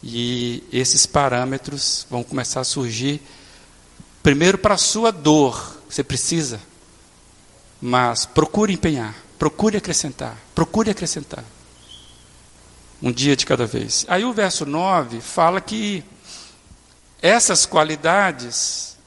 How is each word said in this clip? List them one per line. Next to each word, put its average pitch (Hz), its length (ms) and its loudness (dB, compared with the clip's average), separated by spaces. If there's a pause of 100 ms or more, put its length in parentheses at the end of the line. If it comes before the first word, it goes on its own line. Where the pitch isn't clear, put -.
E 120 680 -4
esses 127 340 2
parâmetros 135 1040 -2
vão 123 140 -4
começar 131 380 -4
a - 20 -4
surgir, 127 580 -4 (1000)
primeiro 160 340 6
pra 202 200 2
sua 226 340 2
dor, 151 640 2 (100)
que - 60 -16
você 143 100 -4
precisa, 135 560 -4 (1200)
mas 123 440 2
procure 202 480 2
empenhar, 131 420 -2 (220)
procure 202 400 0
acrescentar, 135 600 -4 (180)
procure 202 340 0
acrescentar. - 540 -6 (1600)
Um 123 100 -2
dia 135 240 2
de - 100 -2
cada 123 200 0
vez. 110 440 -4
Aí 185 160 0
o 247 80 -2
verso 196 320 -2
nove 147 560 -2
fala 175 400 2
que 208 420 -6 (1160)
essas 208 440 4
qualidades 156 1400 0